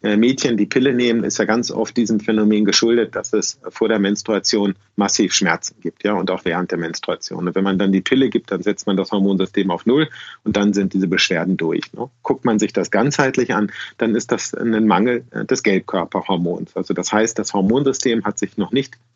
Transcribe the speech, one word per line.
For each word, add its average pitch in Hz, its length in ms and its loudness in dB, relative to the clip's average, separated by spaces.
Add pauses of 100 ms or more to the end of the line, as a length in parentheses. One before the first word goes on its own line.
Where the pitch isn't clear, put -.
äh, 104 160 2
Mädchen 123 400 2
die 101 80 2
Pille 131 260 2
nehmen, 117 320 2
ist - 140 -2
ja 101 80 2
ganz 110 240 0
oft - 260 -4
diesem 110 240 2
Phänomen 107 460 2
geschuldet, 117 500 2
dass - 160 -6
es - 260 -2 (120)
vor 113 180 0
der 110 100 4
Menstruation 101 760 0 (220)
massiv 101 360 0
Schmerzen - 480 -2
gibt, - 240 -10
ja, 104 80 2
und 98 180 -2
auch 92 140 -4
während 90 260 -2
der 87 80 -2
Menstruation. 87 720 -6
Und 90 60 -4
wenn 95 100 0
man 95 140 0
dann 98 120 2
die 95 120 4
Pille 131 260 2
gibt, 104 240 -4
dann 90 100 -4
setzt - 240 -2
man 98 120 0
das 95 140 -2
Hormonsystem 98 580 0
auf 87 160 -2
Null 143 240 2 (340)
und 104 140 0
dann 101 160 2
sind 98 180 0
diese 95 160 0
Beschwerden 87 480 0
durch, 80 380 -2
ne? 120 160 -10 (120)
Guckt - 220 -2
man 110 140 2
sich 104 160 0
das 92 160 0
ganzheitlich 131 640 0
an, 104 180 0 (240)
dann 113 180 0
ist 113 160 -2
das - 240 -2
ein 110 320 0
Mangel, 117 440 2
äh, 110 160 -6
des 123 160 0
Gelbkörperhormons. 90 1120 -2
Also - 160 -4
das 90 180 -4
heißt, 110 280 0
das 104 160 -6
Hormonsystem 113 680 0
hat 104 140 -4
sich - 200 -6
noch 95 140 -2
nicht - 260 -4 (180)